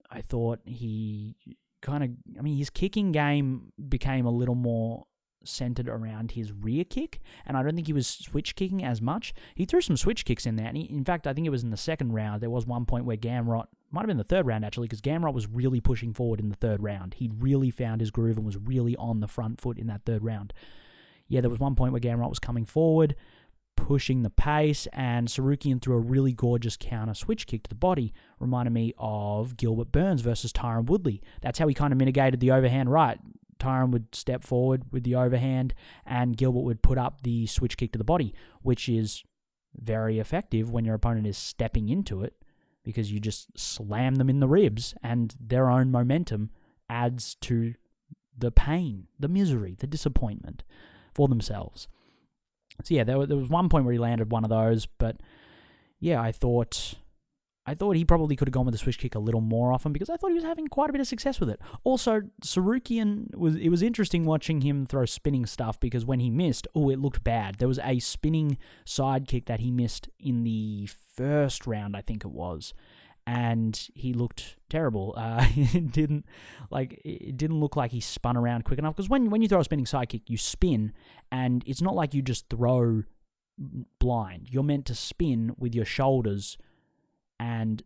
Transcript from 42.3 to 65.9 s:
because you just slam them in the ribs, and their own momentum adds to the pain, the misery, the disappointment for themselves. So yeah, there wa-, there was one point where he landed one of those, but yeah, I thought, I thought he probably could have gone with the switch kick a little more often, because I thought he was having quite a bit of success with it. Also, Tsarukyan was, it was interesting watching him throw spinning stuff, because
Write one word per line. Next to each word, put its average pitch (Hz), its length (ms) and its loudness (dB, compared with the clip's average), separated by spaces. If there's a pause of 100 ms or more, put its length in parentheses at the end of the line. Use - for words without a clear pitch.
because 110 280 -4
you 104 80 -2
just 107 300 -6 (100)
slam 117 560 -2
them 131 140 4
in 135 100 4
the 135 80 4
ribs, 127 560 4
and 117 360 -2
their 123 300 2
own 131 220 4
momentum 120 580 0 (400)
adds 120 520 -4
to 117 320 0 (640)
the 120 120 0
pain, 139 580 4 (120)
the 143 80 -2
misery, 143 500 0
the 135 100 -6
disappointment 123 760 0 (500)
for 143 140 4
themselves. 104 640 -2 (920)
So - 100 -2
yeah, 135 100 4
there 127 140 2
wa-, 139 80 2
there 143 120 0
was 127 120 -2
one 175 180 4
point 160 160 6
where 123 80 2
he 120 80 2
landed 113 320 0
one 113 140 0
of 107 40 0
those, 113 360 2
but - 340 -2 (800)
yeah, 160 220 0
I 113 100 0
thought, - 640 0 (720)
I - 80 -4
thought 190 240 2
he 165 80 2
probably 151 320 8
could 139 100 2
have 127 60 -2
gone 127 120 2
with 123 80 2
the 113 60 -2
switch - 200 0
kick - 160 -4
a 110 40 -4
little 110 220 0
more 117 320 2
often, 127 180 -2
because 147 180 -4
I 330 60 -4
thought 381 140 -2
he 339 60 2
was 330 100 -2
having 320 220 -4
quite 277 220 0
a 285 40 -4
bit 277 80 0
of 254 60 -2
success 262 340 -2
with 120 80 0
it. 104 100 -4 (240)
Also, 220 380 2 (200)
Tsarukyan 214 920 0
was, 160 220 2
it 165 100 2
was 170 140 4
interesting 202 420 2
watching 160 380 0
him 143 240 0
throw 131 180 0
spinning 127 420 -2
stuff, 113 320 -4
because 117 280 -2